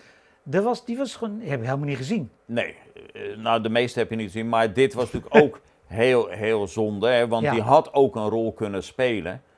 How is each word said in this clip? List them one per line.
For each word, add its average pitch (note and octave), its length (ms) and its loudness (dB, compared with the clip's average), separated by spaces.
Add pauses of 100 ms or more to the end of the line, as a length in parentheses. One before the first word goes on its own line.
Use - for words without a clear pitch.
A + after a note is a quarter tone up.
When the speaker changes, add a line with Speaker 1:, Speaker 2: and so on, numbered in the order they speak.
(420)
Speaker 1:
dat F3+ 220 0
was, A#3 200 -2
die A#3 120 -6
was C4 200 -6
gewoon, G#3+ 220 -8
die A3+ 120 -12
heb C#3 100 -2
ik A2+ 60 -6
helemaal C#3 220 -2
niet C#3 80 -2
gezien. C3+ 340 -4 (140)
Speaker 2:
Nee, A2 300 -4 (380)
eh, G#2 240 -10
nou, A2+ 260 0
de A2+ 60 0
meeste A#2+ 300 0
heb A2+ 120 0
je A2+ 60 -4
niet G#2+ 140 -6
gezien, A2+ 180 -6
maar A2+ 240 2
dit C3 220 2
was B2 180 -4
natuurlijk D3 300 4
Speaker 1:
<laughs> - 20 8
Speaker 2:
ook D3 160 -4 (260)
heel, A#2 420 2
heel G#2 400 -2
zonde, G#2+ 400 -2
hè, A#2+ 200 2
want A2+ 160 0
Speaker 1:
Ja. C#3+ 80 0
Speaker 2:
die A2+ 100 0
had C3+ 320 4
ook C3+ 220 4
een G#2+ 120 -2
rol A2+ 240 0
kunnen G2+ 300 -4
spelen. A2+ 600 -2 (160)